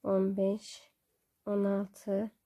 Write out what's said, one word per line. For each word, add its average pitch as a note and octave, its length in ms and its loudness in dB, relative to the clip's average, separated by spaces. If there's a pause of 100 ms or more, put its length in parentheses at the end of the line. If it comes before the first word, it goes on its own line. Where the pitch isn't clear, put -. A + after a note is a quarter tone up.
on F#3+ 340 2
beş, G3 540 -2 (560)
on G3+ 180 2
altı, G3+ 640 -2 (160)